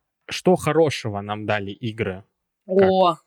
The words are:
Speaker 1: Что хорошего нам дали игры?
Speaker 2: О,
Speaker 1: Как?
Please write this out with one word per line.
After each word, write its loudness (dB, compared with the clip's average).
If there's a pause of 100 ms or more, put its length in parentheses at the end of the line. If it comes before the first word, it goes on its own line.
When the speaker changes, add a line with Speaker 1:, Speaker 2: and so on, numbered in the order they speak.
(280)
Speaker 1:
Что 2
хорошего 0
нам -6
дали -2
игры? -6 (420)
Speaker 2:
О, 4
Speaker 1:
Как? -14